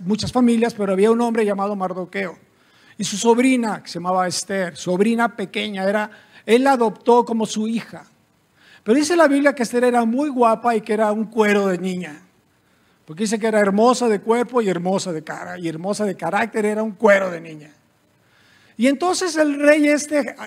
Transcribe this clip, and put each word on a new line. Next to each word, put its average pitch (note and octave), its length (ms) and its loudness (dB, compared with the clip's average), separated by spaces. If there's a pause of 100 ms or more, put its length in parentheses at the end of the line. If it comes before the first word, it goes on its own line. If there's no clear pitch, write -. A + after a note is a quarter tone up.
muchas G3 300 -4
familias, A#3 440 2
pero G3 180 -2
había G3+ 160 4
un A#3 120 2
hombre A#3 220 0
llamado G3+ 320 -2
Mardoqueo. F#3 640 -8 (640)
Y G#3+ 40 -4
su G3+ 140 -6
sobrina, A#3 640 2
que - 80 -20
se - 60 -14
llamaba F3+ 320 0
Esther, F3+ 500 -6
sobrina A3+ 580 0
pequeña, G3+ 500 -6
era, G#3+ 260 -2 (340)
él A#3+ 200 4
la C#4 80 4
adoptó A#3 520 2
como A3+ 220 -2
su G#3+ 200 -4
hija. G#3 380 -8 (760)
Pero A#3 140 2
dice D4+ 180 0
la D#4+ 120 6
Biblia C#4 260 2
que B3+ 100 -4
Esther A#3+ 200 -2
era A#3+ 220 2
muy C4 240 -2
guapa A#3 460 2
y G#3+ 60 -2
que G#3+ 120 -4
era G#3 180 0
un G#3+ 140 -4
cuero G3+ 420 0
de F3+ 100 -2
niña. F3+ 440 -8 (840)
Porque D#3+ 180 -8
dice A3 160 -2
que A3+ 80 -2
era G#3+ 120 2
hermosa A3 480 2
de G#3 120 2
cuerpo A#3+ 420 0
y G3+ 80 0
hermosa F3+ 420 -2
de D#3 120 -8
cara, F3 340 -12
y F3 100 -8
hermosa F#3+ 380 -4
de F#3 100 -4
carácter, G#3 520 -2
era G#3+ 160 -2
un A3 80 -4
cuero G3 400 4
de E3 100 -8
niña. D#3 300 -18 (1040)
Y A3 80 2
entonces F4 500 0
el D4 240 0
rey D4 280 4
este, D4 480 -2 (120)